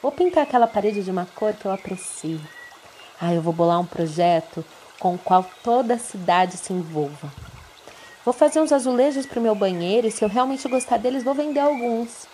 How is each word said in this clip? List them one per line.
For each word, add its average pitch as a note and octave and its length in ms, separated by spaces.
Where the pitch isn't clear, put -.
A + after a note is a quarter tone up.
"Vou C#4 120
pintar F4 320
aquela A#3+ 240
parede G#3 340
de F#3 80
uma F3+ 160
cor G#3+ 260
que G#3 120
eu F#3+ 80
aprecio." E3+ 680
"Ah, E3+ 140
eu E3 80
vou E3 100
bolar E3+ 280
um F3+ 60
projeto E3 760
com F3+ 160
o - 20
qual F#3 260
toda A#3+ 300
a A#3 40
cidade F#3 580
se - 160
envolva." D3+ 560
"Vou B3 80
fazer D4+ 280
uns D#4 100
azulejos C4 560
pro - 140
meu A3 160
banheiro G3 500
e G#3+ 60
se - 120
eu G#3+ 40
realmente C4 400
gostar B3 300
deles, B3 260
vou C4+ 100
vender D4 240
alguns." A#3+ 760